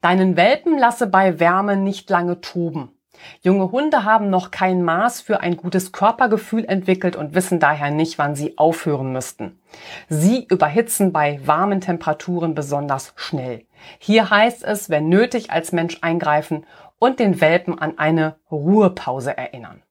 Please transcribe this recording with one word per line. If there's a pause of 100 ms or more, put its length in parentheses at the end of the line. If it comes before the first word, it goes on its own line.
Deinen
Welpen
lasse
bei
Wärme
nicht
lange
toben. (480)
Junge
Hunde
haben
noch
kein
Maß
für
ein
gutes
Körpergefühl
entwickelt
und
wissen
daher
nicht,
wann
sie
aufhören
müssten. (520)
Sie
überhitzen
bei
warmen
Temperaturen
besonders
schnell. (340)
Hier
heißt
es,
wenn
nötig,
als
Mensch
eingreifen (320)
und
den
Welpen
an
eine (140)
Ruhepause
erinnern.